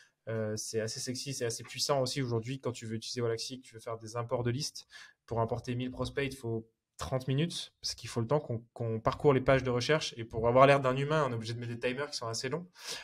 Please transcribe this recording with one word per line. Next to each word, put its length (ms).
Euh, 300
c'est 240
assez 180
sexy, 340
c'est 120
assez 180
puissant 380
aussi 200
aujourd'hui. 380
Quand 140
tu 120
veux 100
utiliser 260
Wallaxy, 400
que 40
tu 100
veux 60
faire 160
des 200
imports 260
de 80
listes, 360
pour 140
importer 360
mille 160
prospects, 340
il 100
faut 340
trente 300
minutes, 540
parce 140
qu'il 120
faut 140
le 60
temps 120
qu'on, 320
qu'on 280
parcourt 340
les 80
pages 220
de 80
recherche. 440
Et 80
pour 240
avoir 200
l'air 120
d'un 160
humain, 320
on 40
est 40
obligé 180
de 60
mettre 140
des 60
timers 300
qui 60
sont 120
assez 220
longs. 200